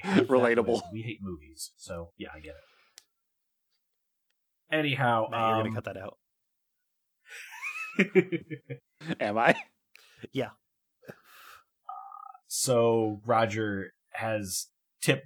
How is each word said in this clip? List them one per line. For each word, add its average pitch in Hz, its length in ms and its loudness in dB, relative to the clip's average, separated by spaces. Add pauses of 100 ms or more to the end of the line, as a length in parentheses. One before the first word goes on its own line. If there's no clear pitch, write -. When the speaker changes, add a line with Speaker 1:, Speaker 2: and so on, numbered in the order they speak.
Speaker 1:
hate 190 160 -2
that - 120 6
Speaker 2:
Relatable. 117 540 4
Speaker 1:
when - 100 -14
we 110 100 -8
hate 113 200 -10
movies, 78 540 -12
so 85 400 -12
yeah, 95 180 -12
I 80 60 -16
get - 160 -16
it. - 480 -20 (1700)
Anyhow, 131 560 2
Speaker 3:
Matt, 120 100 -2
you're 110 180 2
gonna 110 100 0
Speaker 1:
um, 113 60 -6
Speaker 3:
cut 110 100 -6
that 98 120 -10
out. 95 220 -12 (1800)
Speaker 1:
<laughs> 165 1200 -2
Speaker 2:
Am 107 180 0
I? 135 160 6 (800)
Speaker 3:
Yeah. 120 180 -4 (2000)
Speaker 1:
So 113 800 4
Roger 107 680 2 (200)
has 107 560 -4 (320)
tip-, 135 260 2